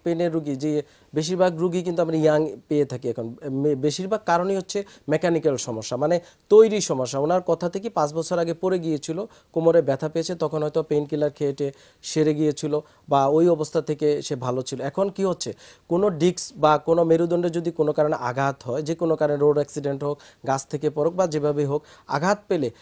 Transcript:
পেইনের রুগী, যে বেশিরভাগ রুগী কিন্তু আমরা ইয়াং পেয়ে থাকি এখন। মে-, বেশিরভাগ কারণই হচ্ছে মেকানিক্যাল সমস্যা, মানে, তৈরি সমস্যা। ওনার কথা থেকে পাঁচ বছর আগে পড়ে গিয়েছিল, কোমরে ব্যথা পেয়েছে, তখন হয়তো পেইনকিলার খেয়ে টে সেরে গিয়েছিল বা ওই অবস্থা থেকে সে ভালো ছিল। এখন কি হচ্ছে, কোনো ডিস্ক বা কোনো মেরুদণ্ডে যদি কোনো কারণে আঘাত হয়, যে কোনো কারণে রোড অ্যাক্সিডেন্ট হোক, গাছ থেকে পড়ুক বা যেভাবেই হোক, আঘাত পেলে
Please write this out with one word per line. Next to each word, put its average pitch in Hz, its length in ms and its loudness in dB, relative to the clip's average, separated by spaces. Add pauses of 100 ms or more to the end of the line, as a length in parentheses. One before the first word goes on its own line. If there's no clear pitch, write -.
পেইনের 170 280 0
রুগী, 147 240 -2
যে 147 260 -2 (340)
বেশিরভাগ 175 420 0
রুগী 175 240 0
কিন্তু 170 200 -2
আমরা 160 140 0
ইয়াং 156 320 4 (200)
পেয়ে 147 180 2
থাকি 127 240 -6
এখন। 113 260 -6 (160)
মে-, 139 240 0
বেশিরভাগ 185 500 -2
কারণই 180 300 2
হচ্ছে 196 280 -6 (260)
মেকানিক্যাল 156 480 2
সমস্যা, 113 400 -6
মানে, 160 220 0 (300)
তৈরি 214 320 8
সমস্যা। 135 380 -4
ওনার 170 220 0
কথা 170 280 -2
থেকে 196 200 -8
পাঁচ 151 240 -2
বছর 165 260 -4
আগে 165 140 -2
পড়ে 185 260 -2
গিয়েছিল, 156 460 -4 (260)
কোমরে 165 300 4
ব্যথা 143 280 -2
পেয়েছে, 165 260 -4
তখন 156 260 -4
হয়তো 151 220 -2
পেইনকিলার 147 480 0
খেয়ে 143 220 -4
টে 139 180 -4 (300)
সেরে 156 320 0
গিয়েছিল 151 460 -2 (300)
বা 139 180 4
ওই 160 200 4
অবস্থা 156 340 0
থেকে 147 400 0
সে 143 140 -6
ভালো 123 260 -4
ছিল। 127 200 -8
এখন 190 280 -2
কি 196 140 -6
হচ্ছে, 175 300 -4 (360)
কোনো 190 200 2
ডিস্ক 175 480 -2
বা 151 200 4
কোনো 165 260 2
মেরুদণ্ডে 170 460 2
যদি 165 220 -4
কোনো 151 220 0
কারণে 151 220 2
আঘাত 127 480 -4
হয়, 127 180 -4
যে 160 140 -4
কোনো 165 200 0
কারণে 147 220 0
রোড 147 180 4
অ্যাক্সিডেন্ট 143 480 -4
হোক, 143 160 -6 (280)
গাছ 135 200 0
থেকে 151 220 -4
পড়ুক 151 240 0
বা 185 140 0
যেভাবেই 147 380 0
হোক, 143 180 -4 (240)
আঘাত 180 400 0
পেলে 147 240 -2 (100)